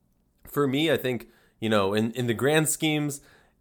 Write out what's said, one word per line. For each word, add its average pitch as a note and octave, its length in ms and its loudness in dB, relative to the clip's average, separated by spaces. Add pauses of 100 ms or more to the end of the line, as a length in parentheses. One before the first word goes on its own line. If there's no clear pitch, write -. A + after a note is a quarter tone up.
(440)
For C#3+ 220 -2
me, D3 240 0
I C3 60 2
think, B2 320 -4 (320)
you A2+ 80 -2
know, G#2 260 2
in, A2+ 180 0
in B2 140 -4
the A#2 80 0
grand D3 340 2
schemes, D3 520 -2 (400)